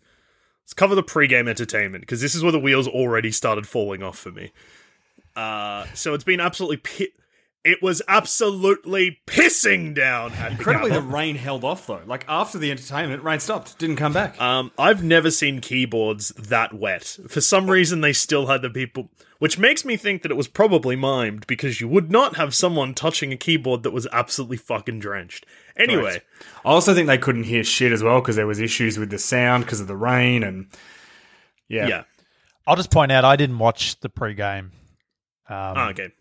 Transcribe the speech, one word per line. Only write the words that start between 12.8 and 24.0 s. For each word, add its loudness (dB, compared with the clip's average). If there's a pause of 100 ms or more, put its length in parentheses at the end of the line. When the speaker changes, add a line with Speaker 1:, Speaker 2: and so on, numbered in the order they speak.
Speaker 2:
rain -2
stopped. -6
Didn't -2
come 0
back. -4
Speaker 1:
Um, 0
I've 4
never 4
seen -2
keyboards -2
that -2
wet. -6 (100)
For -4
some 4
reason, 4
they 4
still 2
had 0
the -6
people, -8 (300)
which 0
makes 4
me -2
think -4
that -6
it -2
was 0
probably 2
mimed, -2
because -4
you -4
would 2
not 4
have -2
someone 0
touching -2
a -6
keyboard 0
that -4
was -4